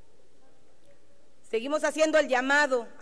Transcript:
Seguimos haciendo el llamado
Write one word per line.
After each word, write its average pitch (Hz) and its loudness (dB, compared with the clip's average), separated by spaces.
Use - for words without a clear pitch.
Seguimos 277 0
haciendo 311 4
el 277 4
llamado 262 4